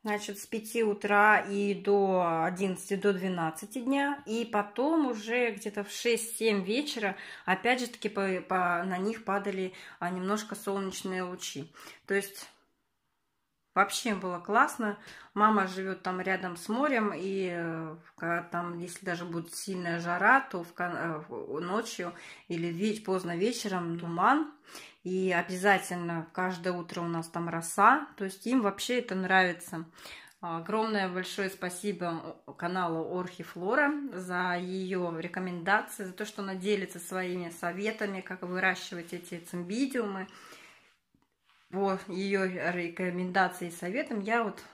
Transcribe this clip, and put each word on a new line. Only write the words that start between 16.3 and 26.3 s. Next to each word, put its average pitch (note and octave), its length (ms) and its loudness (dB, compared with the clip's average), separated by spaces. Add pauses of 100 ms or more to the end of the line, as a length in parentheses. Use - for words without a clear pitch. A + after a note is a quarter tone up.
с - 100 -12
морем, A#3 460 2
и, F#3+ 360 -2
э, E3 460 -4 (200)
ка-, E3+ 360 -2
там, F3 260 -4
если F3 280 -10
даже F3 180 -4
будет E3+ 300 -6
сильная F3 440 -4
жара, F3+ 420 6
то F3+ 220 -6
в E3+ 120 -14
кон-, F3 200 -4
э, D#3 340 -4
в, B2 320 -6
ночью F#3+ 520 -4 (360)
или E3+ 180 -2
ве-, G3+ 340 0
поздно F3+ 340 0
вечером F3+ 640 0
туман. G3 540 4 (520)
И F#3 280 2
обязательно F3 1000 2